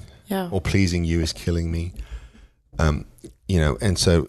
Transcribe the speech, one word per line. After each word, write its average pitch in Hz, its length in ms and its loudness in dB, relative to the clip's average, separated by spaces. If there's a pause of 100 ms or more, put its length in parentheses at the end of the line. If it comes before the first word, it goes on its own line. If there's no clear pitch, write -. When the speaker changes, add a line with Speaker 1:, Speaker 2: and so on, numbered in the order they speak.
(280)
Speaker 1:
Yeah. 190 240 -4
Speaker 2:
Or 95 80 -2
Pleasing - 440 2
You 82 160 2
Is 80 120 -2
Killing 85 400 -2
Me. 85 200 -4 (840)
Um, 76 260 2 (440)
you 92 100 2
know, 76 240 2
and 95 160 0
so 85 300 4